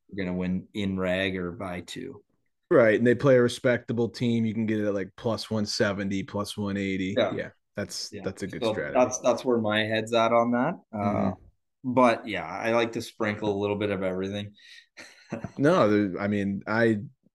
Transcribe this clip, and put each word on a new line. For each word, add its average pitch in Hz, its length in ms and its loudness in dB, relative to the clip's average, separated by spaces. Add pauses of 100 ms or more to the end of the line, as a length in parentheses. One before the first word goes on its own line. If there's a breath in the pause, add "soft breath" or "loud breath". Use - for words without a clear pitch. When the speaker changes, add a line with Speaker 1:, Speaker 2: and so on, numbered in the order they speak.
(100)
Speaker 1:
we're 95 140 -6
gonna 90 120 -4
win 90 380 -4
in 98 240 -4
reg 92 380 0
or 87 160 -6
by 90 300 -10
two." - 400 -14 (480)
Speaker 2:
Right, 117 260 8
and 117 100 4
they 123 80 6
play 127 220 6
a 123 60 8
respectable 120 680 0
team. 117 380 0
You 107 80 -2
can 110 120 -2
get 107 140 0
it 104 60 0
at, 101 80 0
like, 95 220 -4
plus 110 340 -4
one 107 160 -2
seventy, 98 560 -2
plus 101 340 -6
one 98 220 -4
eighty. 95 400 -2
Speaker 1:
Yeah. 98 160 0
Speaker 2:
Yeah, - 160 -8 (260)
that's, - 360 -10
Speaker 1:
Yeah. 98 120 -14
Speaker 2:
that's - 180 -6
a 101 40 -6
good 104 160 -8
Speaker 1:
So 113 100 0
Speaker 2:
strategy. - 260 -4
Speaker 1:
that's, 127 220 2
that's 120 240 0
where 123 140 2
my 107 220 0
head's 110 340 -2
at 113 180 4
on 120 200 4
that. 127 220 0 (220)
Uh, 104 360 0
Speaker 2:
Mm-hmm. - 120 -12 (400)
Speaker 1:
but 123 440 2
yeah, 87 180 -4
I 104 260 -2
like 117 200 2
to 117 100 -6
sprinkle 104 500 -4
a 98 80 -2
little 101 160 0
bit 101 140 -2
of 95 120 -2
everything. 95 520 -4 (1040 loud breath)
Speaker 2:
No, 143 300 4
there, 104 320 2
I 101 80 -2
mean, 101 380 -2
I, 113 320 2 (360)